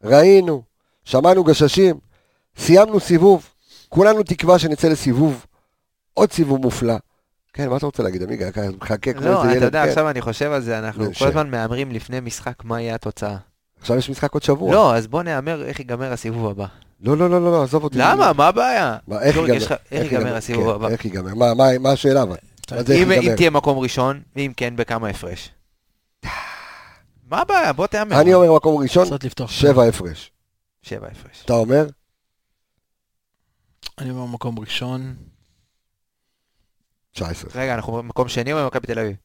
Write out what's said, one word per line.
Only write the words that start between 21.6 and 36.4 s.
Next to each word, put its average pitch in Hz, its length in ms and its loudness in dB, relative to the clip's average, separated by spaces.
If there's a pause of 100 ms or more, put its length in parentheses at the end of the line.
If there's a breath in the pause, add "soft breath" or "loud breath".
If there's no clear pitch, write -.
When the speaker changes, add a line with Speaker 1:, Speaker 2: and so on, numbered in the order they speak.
Speaker 1:
מה 131 120 0
השאלה 135 320 2
אבל? 90 120 -6 (360)
מה 123 120 -6
זה 123 100 2
איך 170 100 6
Speaker 2:
אם, 185 80 2
אם 131 100 4
Speaker 1:
ייגמר? 117 140 2
Speaker 2:
תהיה 170 140 4
מקום 143 280 0
ראשון, 131 440 -2 (140)
ואם 139 220 -6
כן, 120 180 -6
בכמה 113 340 -4
הפרש? 90 400 -12 (1800 loud breath)
מה 170 120 -4
הבעיה? 196 320 0
בוא 165 140 -2
תהמר. 208 340 0
Speaker 1:
אני 180 120 6
אומר 175 220 8
מקום 151 260 2
ראשון, 170 260 2
Speaker 3:
קצת 143 160 -8
לפתוח. 123 280 -10
Speaker 1:
שבע 135 320 4
הפרש. 92 480 -2 (500)
Speaker 2:
שבע 104 260 -14
הפרש. - 380 -20
Speaker 1:
אתה 120 80 -2
אומר? 120 320 2 (2000)
Speaker 3:
אני 135 140 -10
אומר 127 140 -10
מקום 120 340 -10
ראשון. 127 560 -10 (2000)